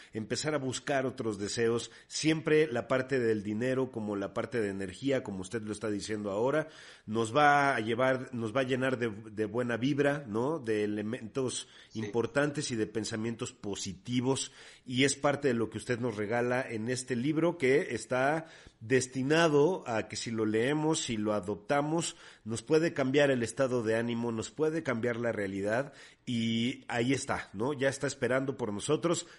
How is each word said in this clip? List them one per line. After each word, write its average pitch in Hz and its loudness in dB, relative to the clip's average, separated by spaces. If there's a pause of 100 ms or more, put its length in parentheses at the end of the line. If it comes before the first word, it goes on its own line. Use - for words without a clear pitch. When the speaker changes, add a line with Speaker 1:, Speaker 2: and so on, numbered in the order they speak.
(140)
Speaker 1:
empezar 113 -4
a 147 0
buscar 131 -2
otros 113 -4
deseos. 117 0 (160)
Siempre 156 2
la 120 -2
parte 131 2
del 110 2
dinero 123 0
como 104 -4
la 98 -4
parte 117 -2
de 104 0
energía, 98 -2
como 95 -6
usted 107 -6
lo 107 -6
está 107 -6
diciendo 104 -4
ahora, 139 0 (380)
nos 113 0
va 143 6
a 117 -2
llevar, 123 0
nos 113 -4
va 135 2
a 131 0
llenar 127 0
de, 117 -2
de 107 -6
buena 120 -2
vibra, 143 0
¿no? 123 -2
De 110 0
elementos 107 -4 (220)
Speaker 2:
Sí. - -10
Speaker 1:
importantes 131 0
y 120 -4
de 107 0
pensamientos 113 -6
positivos, 120 -4 (340)
y 127 2
es 135 2
parte 143 0
de 123 4
lo 214 0
que - -8
usted 120 -4
nos 120 -2
regala 120 0
en 113 -6
este 127 -2
libro, 156 0
que 131 4
está 135 0 (340)
destinado 143 4
a 110 0
que 110 -8
si - -8
lo 110 0
leemos, 147 2
si - -4
lo 107 0
adoptamos, 143 -2 (260)
nos 110 -6
puede 160 4
cambiar 139 4
el 123 2
estado 123 0
de 110 2
ánimo, 117 0
nos 110 -6
puede 156 0
cambiar 120 -2
la 117 -2
realidad, 101 -2 (320)
y 113 0
ahí 120 2
está, - -4
¿no? 113 -2
Ya 135 0
está 135 -2
esperando 131 -2
por 107 -4
nosotros. 156 0 (140)